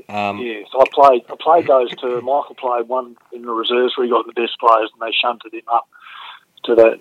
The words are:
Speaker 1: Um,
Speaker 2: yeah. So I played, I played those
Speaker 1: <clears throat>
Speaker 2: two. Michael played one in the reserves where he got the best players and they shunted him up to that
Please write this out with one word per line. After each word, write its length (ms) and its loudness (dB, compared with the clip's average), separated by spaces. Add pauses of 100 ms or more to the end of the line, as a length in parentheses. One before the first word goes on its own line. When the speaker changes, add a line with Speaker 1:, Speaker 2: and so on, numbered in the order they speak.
Speaker 1:
Um, 300 -6
Speaker 2:
yeah. 220 -10 (100)
So 100 0
I 100 8
played, 380 4
I 100 -12
played 280 2
those 280 2
Speaker 1:
<clears throat> 60 -16
Speaker 2:
two. 200 -6
Michael 360 -4
played 300 -4
one 280 -8 (160)
in 120 -16
the 80 -10
reserves 440 -2
where 100 -2
he 60 -4
got 140 0
the 80 -14
best 260 -6
players 340 2
and 140 -16
they 140 -6
shunted 320 -6
him 140 -14
up 200 -2 (800)
to 100 0
that 260 6